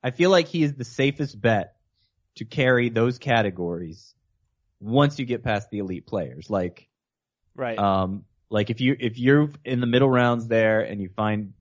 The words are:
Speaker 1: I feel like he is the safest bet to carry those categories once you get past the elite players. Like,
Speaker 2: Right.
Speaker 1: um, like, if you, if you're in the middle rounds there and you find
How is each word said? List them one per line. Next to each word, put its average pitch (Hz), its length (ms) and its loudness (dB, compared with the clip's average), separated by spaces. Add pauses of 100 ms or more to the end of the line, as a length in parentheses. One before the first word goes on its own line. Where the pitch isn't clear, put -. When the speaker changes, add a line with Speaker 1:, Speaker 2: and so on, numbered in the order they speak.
Speaker 1:
I 127 100 -2
feel 175 180 2
like 175 180 6
he 160 160 0
is 143 100 0
the 127 120 -8
safest 139 540 -4
bet 104 360 2 (600)
to 110 100 -12
carry 123 440 2
those 117 280 0
categories 90 960 -4 (680)
once 143 400 0
you 127 60 -4
get 117 180 -6
past 104 260 -4
the 104 100 -8
elite 92 280 -8
players. 76 420 -8
Like, 92 380 -4 (680)
Speaker 2:
Right. 117 220 -6
Speaker 1:
um, 95 460 -2 (280)
like, 104 180 -2
if 117 120 -4
you, 131 180 2
if 120 180 -4
you're 143 320 4 (140)
in 127 160 -4
the 123 80 -2
middle 127 220 4
rounds 120 380 2
there 110 340 2
and 104 200 -6
you 92 140 -8
find 107 460 -2